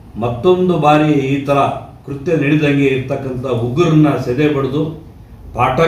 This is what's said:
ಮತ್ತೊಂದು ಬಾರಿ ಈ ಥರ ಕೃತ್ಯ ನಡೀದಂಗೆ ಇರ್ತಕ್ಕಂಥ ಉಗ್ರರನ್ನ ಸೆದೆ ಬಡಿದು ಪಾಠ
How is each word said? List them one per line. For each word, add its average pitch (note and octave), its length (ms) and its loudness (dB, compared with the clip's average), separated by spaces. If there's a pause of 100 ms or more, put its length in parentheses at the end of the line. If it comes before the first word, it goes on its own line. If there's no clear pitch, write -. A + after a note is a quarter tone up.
(240)
ಮತ್ತೊಂದು F3 520 0 (100)
ಬಾರಿ D3+ 240 4 (220)
ಈ - 20 0 (140)
ಥರ C#3+ 100 2 (480)
ಕೃತ್ಯ C#3 380 -4
ನಡೀದಂಗೆ C#3+ 500 2
ಇರ್ತಕ್ಕಂಥ B2+ 500 -6 (220)
ಉಗ್ರರನ್ನ D3+ 440 2 (180)
ಸೆದೆ C#3+ 260 0
ಬಡಿದು C3+ 300 -2 (720)
ಪಾಠ B2+ 320 0